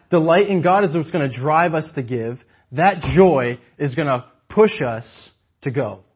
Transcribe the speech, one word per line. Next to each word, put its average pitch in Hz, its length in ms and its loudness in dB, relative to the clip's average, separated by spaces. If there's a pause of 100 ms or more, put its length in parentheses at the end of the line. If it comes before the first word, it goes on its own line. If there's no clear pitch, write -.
(100)
delight 170 380 4
in 185 140 0
God 190 220 2
is 156 100 -2
what's 160 160 -4
gonna 143 200 -2
drive 151 440 0
us 156 200 -4
to 139 80 -6
give. 117 360 -6 (340)
That 175 280 0 (140)
joy 139 440 4 (200)
is 139 160 -4
gonna 135 300 -2 (240)
push 208 360 2
us 120 440 -10 (340)
to 143 80 -4
go 110 300 -6 (160)